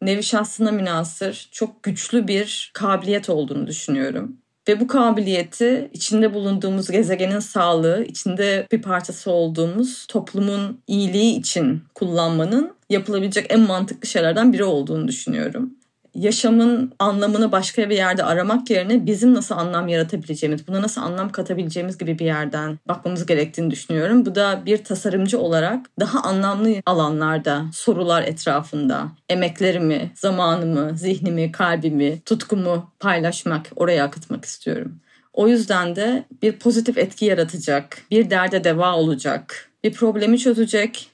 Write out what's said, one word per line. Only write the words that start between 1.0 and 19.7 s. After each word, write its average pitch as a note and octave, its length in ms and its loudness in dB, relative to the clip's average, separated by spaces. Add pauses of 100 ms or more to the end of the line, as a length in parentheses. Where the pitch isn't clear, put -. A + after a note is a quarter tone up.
çok - 320 -6
güçlü G#3 440 -2
bir G3+ 460 -4
kabiliyet G3 560 -2
olduğunu D3 380 -2
düşünüyorum. C#3 680 -6 (300)
Ve G#3 120 2
bu B3+ 80 0
kabiliyeti A3+ 1040 0
içinde G#3+ 400 0
bulunduğumuz F#3+ 580 -2
gezegenin F#3+ 480 0
sağlığı, F3 640 2
içinde G3 680 -2
bir A3+ 100 0
parçası F#3 500 -4
olduğumuz E3+ 760 0
toplumun G3+ 800 -4
iyiliği G3+ 520 2
için D#3 420 0 (140)
kullanmanın E3+ 800 0 (160)
yapılabilecek G3 600 -2
en A3 100 6
mantıklı F#3+ 480 2
şeylerden G3 460 4
biri G3 100 2
olduğunu D#3 440 0
düşünüyorum, - 680 -4 (440)
yaşamın A3+ 800 4
anlamını G#3 520 2
başka G3+ 380 0
bir G#3 60 2
yerde F#3 280 0
aramak G3 460 0
yerine G3 360 2
bizim G#3+ 280 4
nasıl A3 220 0
anlam F3 320 -2